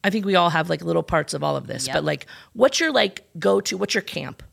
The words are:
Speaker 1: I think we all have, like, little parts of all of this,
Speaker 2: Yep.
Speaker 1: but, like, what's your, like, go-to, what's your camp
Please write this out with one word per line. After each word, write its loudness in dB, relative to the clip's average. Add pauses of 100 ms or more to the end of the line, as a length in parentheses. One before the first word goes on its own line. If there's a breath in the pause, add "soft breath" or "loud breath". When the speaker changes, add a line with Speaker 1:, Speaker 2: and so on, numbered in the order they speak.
Speaker 1:
I 4
think -2
we 2
all 6
have, 0
like, -2
little 0
parts -2
of -4
all 0
of -6
this, -6
Speaker 2:
Yep. -6
Speaker 1:
but, 0
like, -2 (260 loud breath)
what's 4
your, 0
like, 0 (160)
go-to, 2
what's -4
your 0
camp -10 (100)